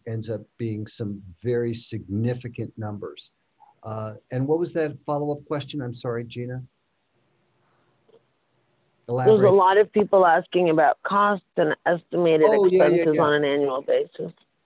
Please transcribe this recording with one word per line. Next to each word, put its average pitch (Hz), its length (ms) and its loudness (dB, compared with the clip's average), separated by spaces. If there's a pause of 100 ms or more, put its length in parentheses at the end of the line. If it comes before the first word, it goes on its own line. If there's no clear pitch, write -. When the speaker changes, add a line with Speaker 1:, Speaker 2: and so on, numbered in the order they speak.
Speaker 1:
ends 113 240 -8
up 107 100 -8 (160)
being 107 300 -8
some 101 360 -10 (200)
very 120 320 -4
significant 113 1040 -6
numbers. 104 540 -12 (500)
Uh, 110 320 -10 (160)
and 131 160 -4
what 156 120 0
was 175 140 -6
that 151 320 -4
follow-up 147 420 -6
question? 143 360 -8
I'm 120 120 -10
sorry, 120 300 -8
Gina. 123 380 -12 (2500)
Speaker 2:
There's 123 200 -2
a 214 60 8
Speaker 1:
Elaborate. 196 200 6
Speaker 2:
lot 190 260 6
of 208 140 2
people 196 340 4
asking 175 420 2
about 156 340 2
costs 202 440 0 (100)
and 156 180 0 (120)
estimated 165 640 2
Speaker 1:
Oh, 208 160 4
yeah, 185 120 4
yeah, 165 60 6
Speaker 2:
expenses 160 320 2
Speaker 1:
yeah. 165 60 2
Speaker 2:
on 147 100 2
an 147 120 2
annual 139 360 -2
basis. 147 520 -4 (340)